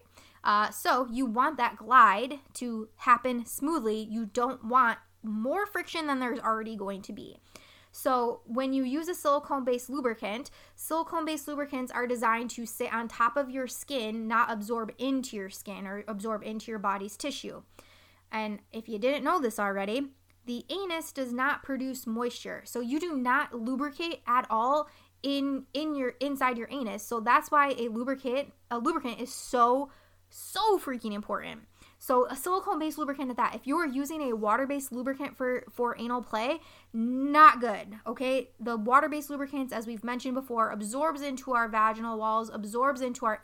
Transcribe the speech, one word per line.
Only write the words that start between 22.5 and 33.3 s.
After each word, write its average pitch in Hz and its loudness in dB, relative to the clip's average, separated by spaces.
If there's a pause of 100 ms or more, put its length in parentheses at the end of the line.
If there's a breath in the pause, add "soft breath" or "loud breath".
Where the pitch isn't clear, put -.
So - -6
you 247 -2
do 330 -2
not 262 2
lubricate 269 -4
at 254 2
all 269 2 (340 loud breath)
in, 277 -2
in 302 -2
your, 254 -2
inside 269 -2
your 226 -8
anus. 214 -6
So 233 -4
that's 254 4
why 285 4
a 233 -4
lubricant, 262 -4 (160)
a 240 -2
lubricant 262 -2
is 254 -8
so, 247 4 (420 soft breath)
so 403 2
freaking 226 -6
important. 202 -6 (360 soft breath)
So 254 4
a 254 -6
silicone-based 311 -2
lubricant 285 -2